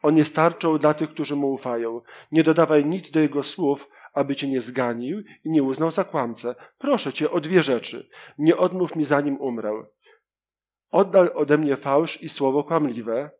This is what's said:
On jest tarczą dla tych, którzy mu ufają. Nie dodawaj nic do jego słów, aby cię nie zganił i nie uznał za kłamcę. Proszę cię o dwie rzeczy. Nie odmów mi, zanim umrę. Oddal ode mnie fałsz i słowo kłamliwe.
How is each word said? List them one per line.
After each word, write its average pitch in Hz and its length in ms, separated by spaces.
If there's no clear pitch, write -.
On 151 140
jest 151 180
tarczą 160 440
dla 151 160
tych, 151 160
którzy 147 260
mu 139 160
ufają. 117 480
Nie 156 100
dodawaj 151 420
nic 175 260
do 160 100
jego 143 220
słów, 139 460
aby 139 240
cię 139 120
nie 135 120
zganił 123 600
i 156 60
nie 156 120
uznał 135 280
za 180 140
kłamcę. 120 500
Proszę 226 340
cię - 180
o 175 100
dwie 165 220
rzeczy. 123 460
Nie 156 180
odmów 180 400
mi, 156 80
zanim 143 360
umrę. 113 440
Oddal 180 440
ode 147 240
mnie 143 180
fałsz 143 460
i 156 60
słowo 139 360
kłamliwe. 135 760